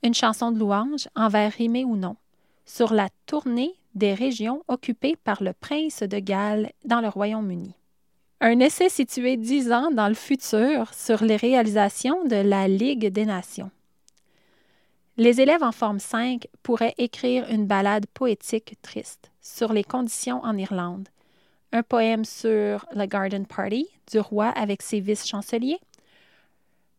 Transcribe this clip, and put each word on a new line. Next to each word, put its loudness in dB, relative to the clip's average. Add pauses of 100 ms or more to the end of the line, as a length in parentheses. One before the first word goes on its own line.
Une 2
chanson 0
de 0
louange, 0
en 2
vers 2
rimés -2
ou 0
non, -4 (500)
sur 0
la 4 (180)
tournée -2 (200)
des 2
régions -4
occupées -2
par -2
le -2
prince -4
de -4
Galles -2 (120)
dans 0
le -2
Royaume-Uni. -4 (640)
Un 6
essai 6
situé 0
dix 0
ans 2
dans 2
le 2
futur 0
sur 0
les 4
réalisations 2
de 2
la 4
Ligue 2
des 0
Nations. -6 (1500)
Les 6
élèves 6
en 2
forme -2
cinq -4 (160)
pourraient 0
écrire -2
une 0
ballade 2
poétique -4
triste -14 (100)
sur -4
les 2
conditions -4
en -2
Irlande, -6 (640)
un 0
poème 2
sur -2
le -2
garden -4
party -4 (240)
du 0
roi 0
avec -4
ses -4
vice-chanceliers, -4 (1200)